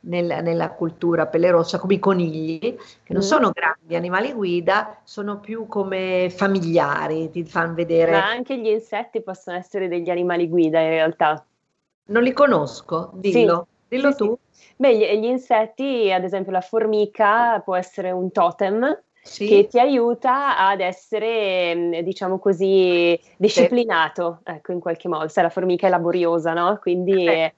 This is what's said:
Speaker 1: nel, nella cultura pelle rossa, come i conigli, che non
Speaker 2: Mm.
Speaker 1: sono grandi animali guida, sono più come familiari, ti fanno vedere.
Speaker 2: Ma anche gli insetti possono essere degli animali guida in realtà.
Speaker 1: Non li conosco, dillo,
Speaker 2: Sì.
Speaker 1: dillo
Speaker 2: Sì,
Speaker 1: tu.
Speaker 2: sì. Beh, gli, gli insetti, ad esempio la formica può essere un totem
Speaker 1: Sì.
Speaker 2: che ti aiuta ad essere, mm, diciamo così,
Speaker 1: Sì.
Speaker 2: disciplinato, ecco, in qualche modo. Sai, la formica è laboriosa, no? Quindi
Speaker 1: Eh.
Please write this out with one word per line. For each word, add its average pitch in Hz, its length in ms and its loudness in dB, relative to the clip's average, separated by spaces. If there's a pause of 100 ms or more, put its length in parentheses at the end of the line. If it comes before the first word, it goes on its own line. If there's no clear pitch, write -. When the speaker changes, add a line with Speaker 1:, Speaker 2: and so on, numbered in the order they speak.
Speaker 1:
nel, 175 420 -4
nella 165 280 -2
cultura 165 540 -2
pelle 170 240 2
rossa, 170 300 2
come 190 160 0
i 190 40 -4
conigli, 160 600 -2
che - 540 -10
non 196 100 0
Speaker 2:
Mm. - 20 0
Speaker 1:
sono 233 260 2
grandi 165 440 -4
animali 180 380 -2
guida, 190 720 -2
sono 202 360 -10
più 220 280 -12
come 185 640 -2
familiari, 160 1000 -2
ti 170 140 -8
fanno 165 280 -4
vedere. 165 380 2
Speaker 2:
Ma 196 160 2
anche 247 320 -6
gli 220 80 -4
insetti 220 540 -4
possono 185 360 -12
essere 190 300 -6
degli 175 220 -4
animali 175 380 0
guida 165 340 2
in 160 80 2
realtà. 160 540 0 (680)
Speaker 1:
Non 220 140 2
li 254 80 2
conosco, 185 840 0
dillo, 185 560 2
Speaker 2:
Sì. - 260 -12
Speaker 1:
dillo 277 160 2
Speaker 2:
Sì, 277 60 -2
Speaker 1:
tu. 220 200 -2 (140)
Speaker 2:
sì. - 140 -20 (120)
Beh, 254 180 4
gli, 208 240 2
gli 220 60 -2
insetti, 240 840 0
ad 185 120 0
esempio 190 280 -4
la 185 100 -2
formica 214 1000 0
può 190 140 -4
essere 180 360 -6
un 185 200 -4
totem 208 680 0 (220)
Speaker 1:
Sì. - 220 -10
Speaker 2:
che 208 220 6
ti 240 100 0
aiuta 247 800 2
ad 190 220 2
essere, 190 960 -2
mm, 170 240 -2
diciamo 185 400 -4
così, 180 840 2
Speaker 1:
Sì. - 140 -20
Speaker 2:
disciplinato, 175 1080 0
ecco, 165 280 -12
in 180 80 -4
qualche 170 300 -6
modo. 156 180 -4
Sai, 175 160 0
la 170 60 2
formica 185 380 -2
è - 20 4
laboriosa, 170 640 0
no? 175 260 0
Quindi 180 460 0
Speaker 1:
Eh. 165 320 2